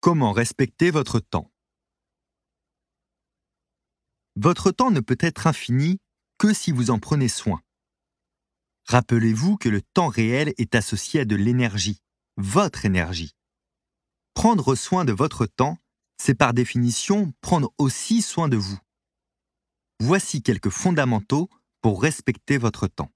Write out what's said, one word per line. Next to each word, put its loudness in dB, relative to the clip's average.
Comment 2
respecter 0
votre 0
temps ? -6
Votre 2
temps 0
ne 2
peut -2
être -2
infini 0
que 4
si -2
vous 0
en 2
prenez 0
soin. -4
Rappelez-vous 2
que 0
le 2
temps -2
réel 0
est -4
associé 0
à 0
de 0
l'énergie, 0
votre -2
énergie. -2
Prendre 4
soin -2
de 2
votre -2
temps, -2
c'est 0
par 4
définition 0
prendre 0
aussi 0
soin -2
de 2
vous. -6
Voici 0
quelques 0
fondamentaux 0
pour 0
respecter -2
votre -2
temps. -10